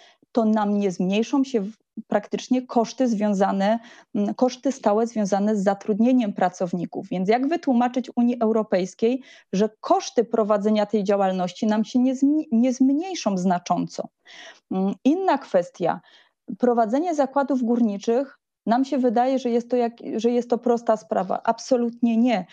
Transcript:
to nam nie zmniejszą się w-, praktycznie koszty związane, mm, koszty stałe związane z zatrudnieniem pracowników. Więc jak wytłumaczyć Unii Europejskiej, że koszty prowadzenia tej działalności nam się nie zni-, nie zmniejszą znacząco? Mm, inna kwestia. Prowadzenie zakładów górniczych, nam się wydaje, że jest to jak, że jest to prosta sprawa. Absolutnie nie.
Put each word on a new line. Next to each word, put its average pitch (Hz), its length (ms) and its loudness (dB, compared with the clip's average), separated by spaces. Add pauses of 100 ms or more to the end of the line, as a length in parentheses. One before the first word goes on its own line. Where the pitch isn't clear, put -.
(320)
to 226 140 0
nam 214 320 0
nie 202 140 0
zmniejszą 208 520 0
się 247 180 -2
w-, 208 120 -8 (340)
praktycznie 214 540 -2
koszty 240 460 0
związane, 202 720 0 (360)
mm, 208 180 -2
koszty 254 380 0
stałe 220 360 0
związane 208 480 0
z 196 80 0
zatrudnieniem 214 720 2
pracowników. 180 760 -4
Więc 185 200 -2
jak 254 180 2
wytłumaczyć 247 680 0
Unii 240 260 0
Europejskiej, 220 800 0 (320)
że 208 160 2 (100)
koszty 339 460 0
prowadzenia 214 600 2
tej 208 180 0
działalności 190 640 0
nam 214 180 0
się - 140 -2
nie 254 160 2
zni-, 294 360 2
nie 240 220 2
zmniejszą 277 640 0
znacząco? 180 680 -2 (640)
Mm, 190 220 0 (100)
inna 339 340 2
kwestia. 175 640 -2 (560)
Prowadzenie 247 580 0
zakładów 277 480 0
górniczych, 233 760 0 (260)
nam 247 200 2
się 285 120 -4
wydaje, 247 420 2
że 254 100 -4
jest 233 200 -2
to 247 80 0
jak, 233 160 0 (220)
że 226 140 0
jest 240 200 -2
to 240 80 0
prosta 233 400 0
sprawa. 196 460 -4
Absolutnie 233 720 0
nie. 226 360 2